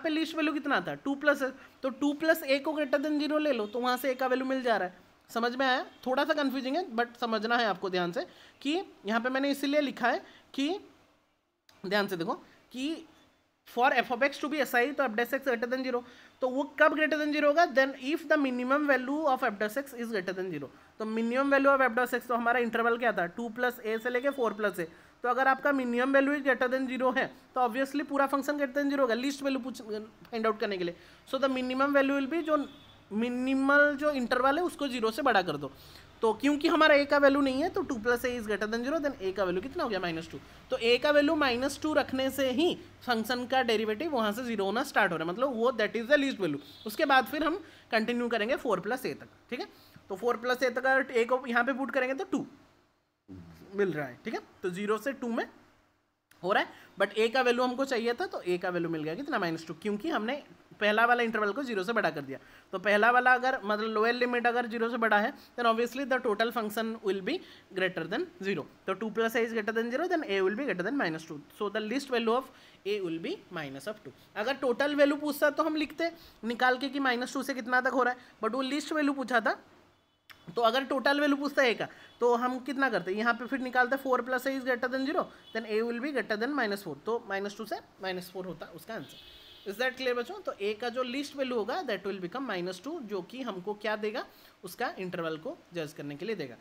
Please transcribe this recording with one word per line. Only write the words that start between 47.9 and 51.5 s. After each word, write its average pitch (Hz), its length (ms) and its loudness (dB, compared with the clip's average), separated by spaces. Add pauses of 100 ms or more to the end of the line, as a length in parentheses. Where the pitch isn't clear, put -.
कंटिन्यू 240 380 0
करेंगे 226 260 0
फ़ोर 202 240 0
प्लस 170 260 -4
a 151 140 -2
तक, 120 80 -20 (220)
ठीक 254 100 -6
है? 392 80 -8 (420)
तो 202 60 -6
फ़ोर 233 220 0
प्लस 240 220 0
a 254 160 2
तक 254 100 -2
अगर 269 280 2
a 233 160 4
को 254 180 2
यहाँ 240 160 2